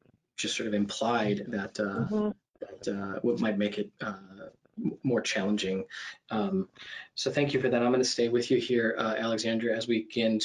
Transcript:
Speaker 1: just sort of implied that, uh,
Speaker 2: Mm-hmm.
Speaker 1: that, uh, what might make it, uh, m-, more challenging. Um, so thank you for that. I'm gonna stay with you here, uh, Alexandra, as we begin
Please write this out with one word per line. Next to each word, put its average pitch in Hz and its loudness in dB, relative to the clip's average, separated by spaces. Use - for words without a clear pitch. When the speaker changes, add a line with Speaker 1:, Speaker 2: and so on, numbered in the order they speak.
Speaker 1:
just - -4
sort 113 -4
of 104 -2
implied 104 2
that, 104 -6
uh, 107 0
Speaker 2:
Mm-hmm. 208 2
Speaker 1:
that, - -12
uh, 98 -4
what 120 2
might 110 2
make 104 0
it, 101 -4
uh, 104 -6
m-, - -4
more 120 2
challenging. 95 0
Um, 98 0
so - -2
thank 143 2
you 131 4
for 131 2
that. 120 4
I'm 123 4
gonna 127 4
stay 120 2
with 120 2
you 127 6
here, 117 2
uh, 110 0
Alexandra, 113 0
as 113 -4
we 110 2
begin 113 2